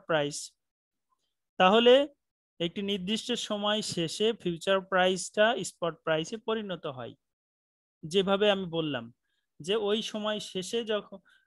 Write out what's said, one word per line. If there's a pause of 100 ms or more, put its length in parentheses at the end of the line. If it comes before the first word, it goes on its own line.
প্রাইস। (1040)
তাহলে (520)
একটি
নির্দিষ্ট
সময়
শেষে
ফিউচার
প্রাইসটা
স্পট (100)
প্রাইসে
পরিণত
হয়। (880)
যেভাবে
আমি
বললাম (480)
যে
ওই
সময়
শেষে
যখন, (280)